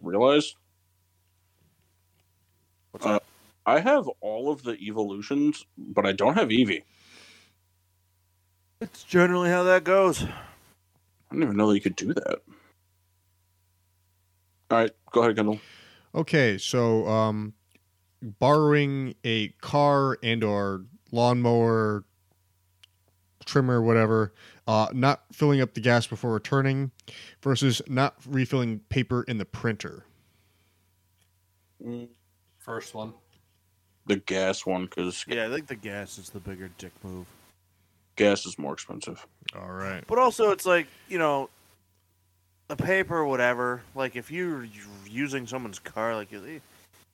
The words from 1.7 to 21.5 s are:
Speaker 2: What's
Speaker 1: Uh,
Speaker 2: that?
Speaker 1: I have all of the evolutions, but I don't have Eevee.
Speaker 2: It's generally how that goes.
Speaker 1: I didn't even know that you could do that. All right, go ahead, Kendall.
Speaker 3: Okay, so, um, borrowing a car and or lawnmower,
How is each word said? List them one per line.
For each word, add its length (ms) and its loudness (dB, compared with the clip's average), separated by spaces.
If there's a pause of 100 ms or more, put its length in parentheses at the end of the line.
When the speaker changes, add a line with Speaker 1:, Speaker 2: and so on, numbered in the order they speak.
Speaker 2:
What's 140 -8
Speaker 1:
Uh, 80 0
Speaker 2:
that? 100 0 (420)
Speaker 1:
I 140 4
have 300 2 (100)
all 320 -4
of 120 -8
the 100 -6
evolutions, 920 -2 (120)
but 280 0
I 60 2
don't 220 2
have 160 2
Eevee. 340 2 (2000)
Speaker 2:
It's 240 -16
generally 440 4
how 140 2
that 220 6
goes. 400 4 (1040)
Speaker 1:
I 40 -10
didn't 100 0
even 120 -2
know 120 4
that 40 4
you 80 2
could 140 -2
do 180 -4
that. 280 -4 (2250)
All 80 4
right, 140 4 (200)
go 120 4
ahead, 120 4
Kendall. 240 0 (540)
Speaker 3:
Okay, 460 2
so, 480 0
um, 460 0 (680)
borrowing 1000 2
a 240 0 (140)
car 600 2
and 220 0
or 420 -2 (260)
lawnmower, 920 2 (1400)